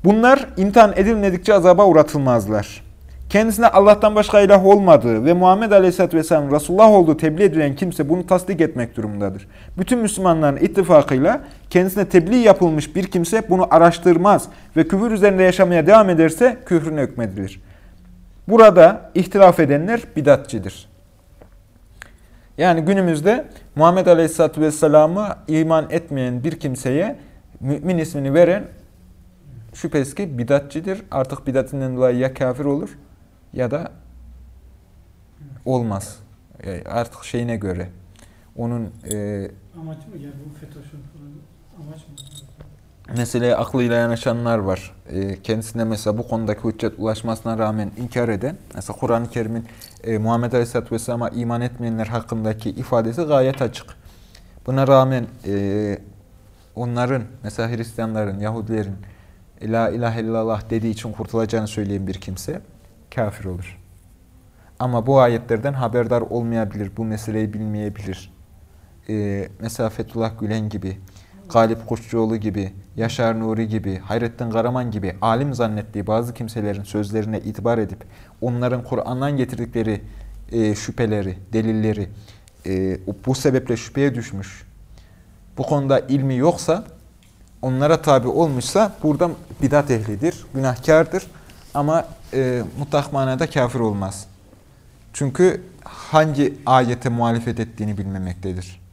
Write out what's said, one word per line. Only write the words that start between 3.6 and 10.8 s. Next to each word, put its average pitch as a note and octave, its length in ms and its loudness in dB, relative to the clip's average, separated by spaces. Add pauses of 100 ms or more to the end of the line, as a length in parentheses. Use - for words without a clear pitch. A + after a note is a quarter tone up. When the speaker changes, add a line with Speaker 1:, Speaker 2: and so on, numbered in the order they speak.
Speaker 1:
Allah'tan G#3 480 6
başka G#3 260 4
ilah G3 260 8
olmadığı D3 580 6
ve E3 80 4
Muhammed F#3 380 4
Aleyhisselatü F3+ 460 4
Vesselam D3+ 360 0
Resulullah F3+ 380 6
olduğu E3+ 260 6
tebliğ D#3+ 260 0
edilen D3+ 340 2
kimse D#3+ 320 -4
bunu F3 180 0
tasdik F3+ 340 0
etmek B2+ 360 -2
durumundadır. G2+ 520 -6 (300)
Bütün A#3+ 200 0
Müslümanların E3+ 580 0
ittifakıyla E3 840 4 (300)